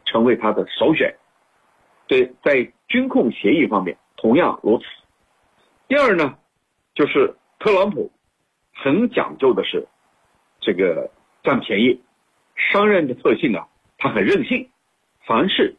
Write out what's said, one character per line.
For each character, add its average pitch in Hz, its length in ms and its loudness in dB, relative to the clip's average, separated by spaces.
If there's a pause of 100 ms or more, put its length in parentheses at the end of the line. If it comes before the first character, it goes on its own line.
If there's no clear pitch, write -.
成 117 220 0
为 123 100 4
他 107 160 0
的 101 160 -4
首 131 260 0
选。 - 220 -2 (920)
对， 127 340 0
在 131 300 0 (160)
军 254 220 -2
控 214 240 0
协 101 200 0
议 147 140 2
方 98 160 -2
面 90 140 -8 (180)
同 113 220 2
样 151 260 0
如 110 140 2
此。 117 80 -16 (1040)
第 254 60 2
二 262 200 2
呢， 151 220 -2 (580)
就 147 100 2
是 139 300 0 (240)
特 214 140 2
朗 190 180 2
普 87 220 -8 (600)
很 185 360 0
讲 - 280 -4
究 131 160 2
的 95 120 -2
是 - 240 -6 (720)
这 107 120 -2
个 87 380 -2 (320)
占 139 160 0
便 104 220 -4
宜， 120 200 2 (720)
商 202 160 2
人 180 220 2
的 123 40 -8
特 123 220 0
性 123 180 -2
啊， - 140 -8 (300)
他 135 120 -4
很 104 140 -2
任 165 220 0
性， 254 240 -6 (560)
凡 127 240 0
事 - 300 -2